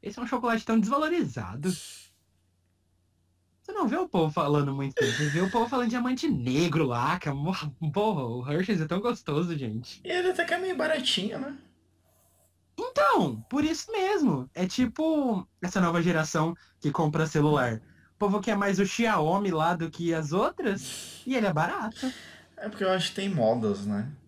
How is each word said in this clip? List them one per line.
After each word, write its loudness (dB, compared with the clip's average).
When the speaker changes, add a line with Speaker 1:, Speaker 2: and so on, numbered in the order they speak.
Speaker 1:
"Esse -10
é -6
um -6
chocolate 0
tão 4
desvalorizado." 0
Você -16
não 0
vê 0
o -2
povo 2
falando 2
muito -4
disso, 2
você 0
vê 0
o 0
povo 2
falando 0
diamante -2
negro 2
lá, 0
que -6
é -2
mó-, -2
porra, 0
o -6
Hershey's 0
é -2
tão -2
gostoso, -2
gente. -8
Speaker 2:
E -12
ele 2
até 0
que 0
é -2
meio -2
baratinho, 0
né? -8
Speaker 1:
Então, 2
por 0
isso -2
mesmo. 2
É -2
tipo 0
essa -2
nova 2
geração 2
que 0
compra 0
celular. 2
O -20
povo 2
quer 0
mais 2
o 4
Xiaomi 2
lá 2
do -4
que -2
as -2
outras, -2
e -2
ele 2
é 2
barato. -2
Speaker 2:
É -8
porque -6
eu 2
acho 2
que -10
tem -2
modas, 2
né? -2